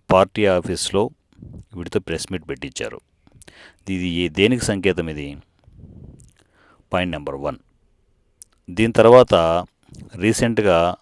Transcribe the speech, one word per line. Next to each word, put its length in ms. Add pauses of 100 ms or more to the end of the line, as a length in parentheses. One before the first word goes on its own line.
(100)
పార్టీ 360
ఆఫీస్లో 640 (640)
వీడితో 260
ప్రెస్ 320
మీట్ 160
పెట్టించారు. 520 (880)
ఇది 200
ఏ-, 200
దేనికి 360
సంకేతం 460
ఇది? 280 (1500)
పాయింట్ 200
నెంబర్ 220
వన్. 220 (1120)
దీని 220
తర్వాత 760 (480)
రీసెంట్గా 880